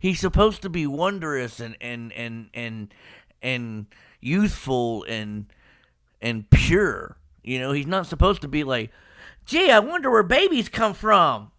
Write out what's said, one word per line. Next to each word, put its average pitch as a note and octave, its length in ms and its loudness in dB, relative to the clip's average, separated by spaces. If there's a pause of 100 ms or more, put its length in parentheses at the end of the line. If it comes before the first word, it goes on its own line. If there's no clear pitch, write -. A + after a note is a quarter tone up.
He's F#3 200 -2
supposed G3+ 420 2
to G3 80 -10
be E3 180 -4
wondrous D3+ 720 -4
and, A2+ 220 -12
and, A#2+ 320 -12
and, A2+ 400 -12
and, A2 400 -10 (480)
and A#2 440 -6 (360)
youthful B2+ 880 -2
and, G#2+ 400 -8 (720)
and A2 280 -6
pure. D3 680 2 (260)
You B2+ 160 -6
know, C3 120 -4
he's C#3+ 160 -2
not F3+ 200 -4
supposed F3+ 340 2
to D3 60 -12
be D3 160 -2
like, B2 280 -4 (540)
Gee, E4+ 260 2
I A3 80 10
wonder C4+ 320 0
where A3 120 4
babies C4+ 440 2
come A3 260 -2
from. D#3+ 640 2